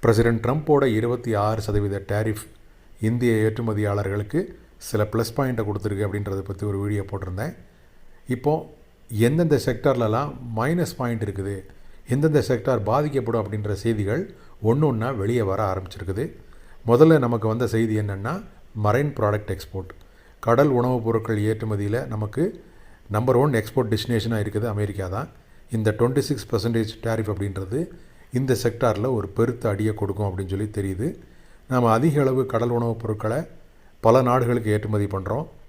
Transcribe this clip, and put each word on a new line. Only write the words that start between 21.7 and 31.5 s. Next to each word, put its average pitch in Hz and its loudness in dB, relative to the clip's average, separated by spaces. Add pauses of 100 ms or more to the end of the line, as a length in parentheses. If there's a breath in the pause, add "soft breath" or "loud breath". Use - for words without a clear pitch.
நமக்கு 107 -2 (680 loud breath)
நம்பர் 120 2
ஒன் 139 4
எக்ஸ்போர்ட் 110 0
டெஸ்டினேஷனா 113 0
இருக்குது 104 -2
அமெரிக்கா 101 -2
தான். 104 -6 (420 soft breath)
இந்த 110 2
ட்வென்டி 123 2
சிக்ஸ் 135 -4
பர்சன்டேஜ் 113 0 (100)
டேரிஃப் 110 -2
அப்படின்றது 98 -4 (540 loud breath)
இந்த 127 2
செக்டார்ல 117 0
ஒரு 104 -2
பெருத்த 117 0
அடியை 104 0
கொடுக்கும் 101 -4
அப்படின்னு 95 -4
சொல்லி 104 -2
தெரியுது. 98 -4 (640 soft breath)